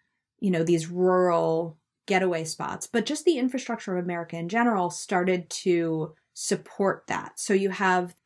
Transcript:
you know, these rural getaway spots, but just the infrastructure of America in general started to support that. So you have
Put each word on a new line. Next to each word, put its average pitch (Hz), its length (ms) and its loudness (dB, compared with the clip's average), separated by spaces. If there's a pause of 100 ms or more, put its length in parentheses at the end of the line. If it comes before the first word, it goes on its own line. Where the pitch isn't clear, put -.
(400)
you 196 120 0
know, 165 120 2
these 165 240 2
rural 175 880 2 (280)
getaway 185 380 0
spots, - 440 -8
but 226 180 -2
just 302 200 -6
the 330 120 4
infrastructure 240 600 -4
of 175 60 -2
America 170 320 -6
in 165 140 -6
general 220 400 2
started 180 600 0
to 165 640 0 (200)
support - 760 -2
that. - 320 -8
So - 140 0
you 196 160 4
have 185 460 0 (100)